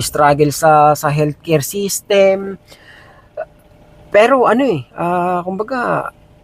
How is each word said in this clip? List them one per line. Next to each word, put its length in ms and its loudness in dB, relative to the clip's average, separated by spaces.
struggle 480 2
sa, 420 4
sa 160 -4
healthcare 540 -2
system. 960 -2
Pero 320 4
ano 240 2
eh, 240 -2
ah, 500 -4
kumbaga, 680 -6